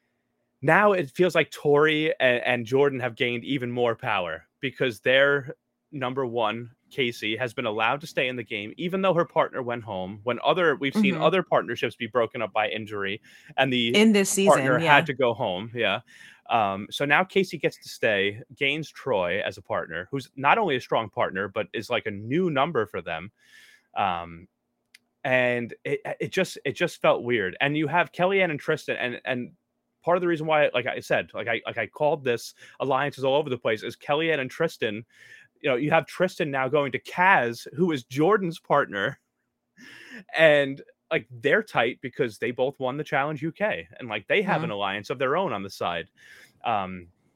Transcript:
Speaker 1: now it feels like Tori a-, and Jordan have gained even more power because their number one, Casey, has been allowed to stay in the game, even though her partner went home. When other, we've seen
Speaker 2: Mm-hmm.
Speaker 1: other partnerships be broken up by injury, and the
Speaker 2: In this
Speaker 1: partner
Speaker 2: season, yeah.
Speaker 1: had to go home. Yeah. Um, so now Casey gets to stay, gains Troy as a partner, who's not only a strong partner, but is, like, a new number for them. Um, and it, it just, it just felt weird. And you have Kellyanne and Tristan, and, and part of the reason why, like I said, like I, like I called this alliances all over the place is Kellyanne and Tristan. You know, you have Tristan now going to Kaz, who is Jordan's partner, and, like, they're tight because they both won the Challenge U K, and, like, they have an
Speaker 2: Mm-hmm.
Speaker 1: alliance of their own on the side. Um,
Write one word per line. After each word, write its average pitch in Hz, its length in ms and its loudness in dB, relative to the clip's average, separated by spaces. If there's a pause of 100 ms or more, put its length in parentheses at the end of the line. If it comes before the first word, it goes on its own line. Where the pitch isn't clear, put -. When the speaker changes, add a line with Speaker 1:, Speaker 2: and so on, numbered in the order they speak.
(600)
Speaker 1:
now 190 320 6
it 175 180 -2
feels 180 240 2
like 160 160 2
Tori 151 580 4
a-, - 140 -2
and 123 420 2
Jordan 135 360 2
have 120 140 -4
gained 120 300 -2
even 123 260 -4
more 120 240 0
power 90 500 -4 (160)
because 127 400 -4
their 139 540 4 (360)
number 131 340 -4
one, 117 460 -2 (200)
Casey, 117 460 -4
has 123 160 -4
been 127 140 -6
allowed 113 340 -2
to 160 60 -14
stay 139 220 -2
in 127 80 -8
the 120 60 -8
game, 107 340 -8
even 180 240 -4
though 190 120 2
her 170 120 2
partner 135 380 -2
went 120 200 -6
home. 101 400 -8
When 120 200 -2
other, 160 320 2
we've - 200 -2
seen 196 200 2
Speaker 2:
Mm-hmm. - 20 -6
Speaker 1:
other 170 260 2
partnerships 120 520 0
be 120 120 -8
broken 117 340 0
up 104 120 -4
by 107 160 2
injury, 104 520 -6 (360)
and 135 160 4
the 120 220 2
Speaker 2:
In 220 180 8
this 196 160 2 (160)
Speaker 1:
partner 135 320 6
Speaker 2:
season, - 20 4
yeah. 165 80 0
Speaker 1:
had 143 200 8
to 143 60 -2
go 123 200 2
home. 110 420 -4
Yeah. 110 260 0 (480)
Um, 101 420 0
so 143 140 -4
now 147 180 4
Casey 190 340 0
gets 151 220 -2
to - 100 -18
stay, 104 520 0 (140)
gains 143 360 -4
Troy 95 540 -2
as 101 120 -6
a 101 40 -20
partner, 87 500 -6
who's 135 240 -6
not 143 220 4
only 180 200 0
a 120 40 -4
strong 113 280 -2
partner, 98 400 -2
but 104 240 -6
is, 107 160 -6
like, 117 180 -2
a 107 40 -6
new 123 400 -2
number 135 360 0
for 92 140 -10
them. 85 300 -8 (640)
Um, 87 520 -4 (760)
and 123 500 0 (120)
it, 139 160 -4 (200)
it 143 100 -6
just, - 340 -2
it 139 80 -2
just - 280 -4
felt 147 220 4
weird. 107 380 0
And 143 160 0
you 156 100 0
have 160 260 0
Kellyanne 185 380 2
and 143 80 -6
Tristan, 147 380 -4
and, 120 280 -6
and 123 280 -6 (500)
part 175 140 2
of 180 40 0
the 180 60 0
reason 160 200 -2
why, 151 260 4
like 123 140 0
I - 140 -6
said, 113 320 -2
like 107 160 -6
I, 113 160 -2
like 117 140 -8
I 107 80 -4
called 151 380 -2
this 120 300 -4 (240)
alliances 135 460 -2
all 135 120 2
over 151 120 -2
the 127 80 -4
place 110 260 -2
is 113 140 -8
Kellyanne 156 420 -2
and 131 120 -6
Tristan. 120 540 -4 (560)
You 143 100 -2
know, 123 60 2
you 147 140 -2
have 160 160 4
Tristan 180 440 -2
now 131 180 -2
going 143 240 0
to 127 80 -2
Kaz, 160 720 2
who 170 160 2
is 131 140 -2
Jordan's 170 540 0
partner, 127 600 0 (1160)
and, 143 440 4 (300)
like, 160 200 -2
they're 135 320 0
tight 127 380 -2
because 123 380 -4
they 117 120 -4
both 135 280 -4
won 131 180 -4
the 151 80 -6
Challenge 143 380 -2
U 160 80 -6
K, 101 360 -4 (120)
and, 120 100 -12
like, 110 180 -6
they 180 160 2
have 175 200 0
an 165 60 -4
Speaker 2:
Mm-hmm. - 20 -4
Speaker 1:
alliance 101 400 -4
of 127 80 -6
their 135 180 0
own 180 160 -2
on 98 100 -4
the 98 80 -8
side. 85 380 -4 (560)
Um, 92 440 -4 (260)